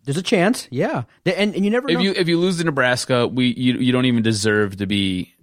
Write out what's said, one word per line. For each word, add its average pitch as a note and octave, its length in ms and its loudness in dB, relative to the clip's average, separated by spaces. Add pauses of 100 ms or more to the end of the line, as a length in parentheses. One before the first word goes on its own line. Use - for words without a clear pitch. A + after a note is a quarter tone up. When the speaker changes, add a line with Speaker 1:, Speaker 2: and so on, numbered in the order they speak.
Speaker 1:
There's C#3 120 -6
a F#3+ 60 -4
chance, G3 480 0
yeah. D#3 320 -4 (220)
The, F3 140 -2
and, G3+ 160 0
and F#3+ 100 0
you G3+ 60 2
never A#3 180 -2
Speaker 2:
If E3+ 80 2
Speaker 1:
know. E3+ 40 0
Speaker 2:
you, F#3+ 160 0
if F3+ 120 0
you E3+ 120 2
lose F3+ 180 0
to E3+ 60 -2
Nebraska, B2+ 640 0
we, B2 220 0
you, B2 260 0
you B2+ 180 2
don't B2+ 140 2
even A#2+ 160 2
deserve G#2+ 560 0
to G2+ 80 -4
be, F#2+ 560 -2